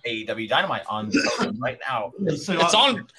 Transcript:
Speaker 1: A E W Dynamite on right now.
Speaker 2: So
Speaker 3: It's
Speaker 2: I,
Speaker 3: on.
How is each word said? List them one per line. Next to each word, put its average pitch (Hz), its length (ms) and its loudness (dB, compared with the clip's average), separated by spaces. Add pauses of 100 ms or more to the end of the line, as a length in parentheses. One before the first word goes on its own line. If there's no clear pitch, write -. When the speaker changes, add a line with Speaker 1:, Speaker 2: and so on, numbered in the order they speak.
Speaker 1:
A 120 40 -4
E 110 160 -6
W 110 220 -4
Dynamite 139 400 0
on 107 240 -4 (480)
right - 180 -4 (100)
now. 117 260 -4 (240)
Speaker 2:
So 190 160 -4
Speaker 3:
It's 170 200 4
Speaker 2:
I, 214 60 6
Speaker 3:
on. 247 280 2 (120)